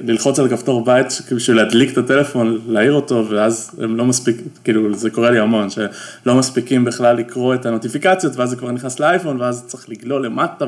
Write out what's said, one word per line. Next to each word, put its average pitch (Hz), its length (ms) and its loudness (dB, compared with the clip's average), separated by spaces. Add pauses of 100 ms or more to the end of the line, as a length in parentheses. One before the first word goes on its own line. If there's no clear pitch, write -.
ללחוץ 123 320 0
על 131 100 4
כפתור 120 360 -2
בית 127 260 4
ש-, - 220 -8
בשביל 123 240 2
להדליק 139 360 4
את - 60 -4
הטלפון, 123 680 0
להעיר 113 260 2
אותו, 139 380 0
ואז 110 400 -2 (120)
הם 113 140 -2
לא 117 80 0
מספיק, 123 320 0 (280)
כאילו, 110 300 2
זה 107 160 -4
קורה 117 200 2
לי 120 80 4
המון, 107 320 2
שלא - 640 -4
מספיקים 127 500 2
בכלל 120 320 2
לקרוא 123 380 -2
את 123 120 -4
הנוטיפיקציות, 123 720 0
ואז 127 140 -2
זה 127 60 -6
כבר 123 160 -8
נכנס 123 280 -8
לאייפון, 151 400 0
ואז 123 260 -4
צריך - 240 -16
לגלול 120 360 -4
למטה 131 420 -4